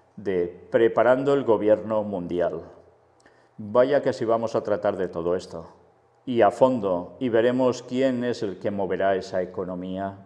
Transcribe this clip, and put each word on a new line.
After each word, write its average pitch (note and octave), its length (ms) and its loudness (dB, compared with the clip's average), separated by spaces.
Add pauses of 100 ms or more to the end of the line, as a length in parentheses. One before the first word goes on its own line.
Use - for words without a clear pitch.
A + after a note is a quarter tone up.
(160)
de F#2 540 -4
Preparando B2 640 4
el C#3 100 0
Gobierno G#2+ 580 2
Mundial. F2 600 -4 (960)
Vaya B2 420 2
que C3 140 0
sí - 100 -6
vamos A2+ 300 0
a A2+ 80 0
tratar G2+ 340 -2
de F#2 120 -2
todo F2 280 -2
esto. E2 300 -10 (580)
Y A#2+ 180 2
a G2 100 6
fondo, G2 680 0
y B2+ 120 -4
veremos B2 520 2
quién B2+ 400 -2
es A#2+ 220 -6
el F#2 160 -8
que G#2+ 100 -4
moverá F#2+ 460 0
esa F#2 260 -4
economía F#2 840 -8